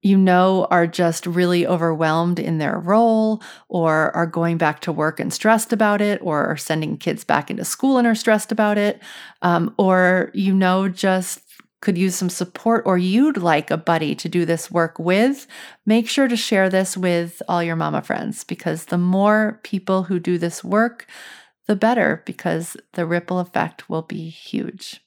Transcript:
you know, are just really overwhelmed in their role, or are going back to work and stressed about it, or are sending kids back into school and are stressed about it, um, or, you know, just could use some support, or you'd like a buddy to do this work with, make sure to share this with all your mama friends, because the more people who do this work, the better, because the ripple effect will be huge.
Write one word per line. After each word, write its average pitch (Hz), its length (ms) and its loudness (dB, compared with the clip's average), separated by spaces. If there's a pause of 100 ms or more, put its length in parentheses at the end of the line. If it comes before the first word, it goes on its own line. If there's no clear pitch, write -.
you 196 160 6
know, 185 500 4
are 170 200 4
just 165 400 -2
really 175 360 2
overwhelmed 165 760 0
in 160 180 -2
their 156 220 -2
role, 220 600 2 (280)
or 160 480 2
are 165 100 0
going 170 320 -2
back 151 220 0
to - 100 -6
work 151 300 -2
and - 120 -4
stressed 220 400 0
about 208 280 2
it, 208 200 0
or 151 240 -2
are 156 120 -2
sending 156 400 -4
kids - 260 -6
back - 300 0
into - 120 -6
school 262 340 0
and 240 100 4
are 220 80 2
stressed 214 340 0
about 208 280 2
it, 208 220 0 (420)
um, 170 360 2
or, 185 560 4
you 196 180 0
know, 190 360 2
just 185 540 -2 (380)
could 190 160 -2
use 185 200 0
some 180 120 -2
support, 233 580 -2
or 180 120 2
you'd 226 380 2
like 165 340 0
a 156 60 0
buddy 160 360 -2
to - 160 -8
do 175 160 0
this 165 240 -2
work 165 300 -2
with, 202 480 0 (400)
make 226 220 2
sure 277 180 2
to 240 100 0
share 196 320 2
this 190 280 0
with 175 500 -2
all 175 160 0
your 165 140 -2
mama 156 260 -2
friends, - 400 -6
because 160 440 -6
the 180 120 -2
more 208 640 2
people 190 400 -2
who 180 160 -4
do 175 200 -2
this 170 260 -6
work, 226 420 -2 (640)
the 208 80 2
better, 196 500 2
because 165 500 -6 (180)
the 170 120 -4
ripple 175 320 -2
effect - 500 -4
will 160 140 -4
be 160 260 -10
huge. - 800 -10